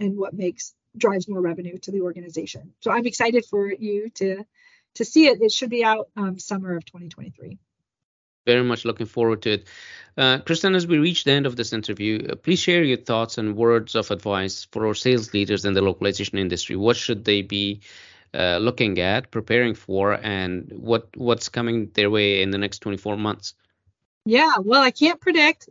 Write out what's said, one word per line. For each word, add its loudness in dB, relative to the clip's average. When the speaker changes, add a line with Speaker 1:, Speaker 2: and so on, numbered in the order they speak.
Speaker 1:
and -2
what -6
makes, -6
drives 0
more -4
revenue -6
to -16
the -4
organization. -10
So -4
I'm 0
excited 0
for -2
you -4
to, -4
to -4
see 6
it. 6
It 6
should -2
be 2
out, 0
um, -4
summer -6
of -8
twenty -20
twenty-three. -18
Speaker 2:
Very 6
much 0
looking -4
forward 0
to 0
it. -2
Uh, 4
Kristen, 0
as 0
we 2
reach 2
the 4
end 2
of -4
this -6
interview, -4
uh, -6
please 0
share 2
your 2
thoughts -2
and -2
words 2
of -2
advice -4
for -2
our 0
sales 0
leaders 0
in 0
the 2
localization 0
industry. -4
What 2
should -4
they 2
be, -4
uh, 0
looking 0
at, 0
preparing 0
for, -2
and -4
what, -2
what's -2
coming -4
their 2
way 2
in -2
the -2
next -4
twenty-four -6
months? -6
Speaker 1:
Yeah, 4
well, 4
I 4
can't 2
predict 2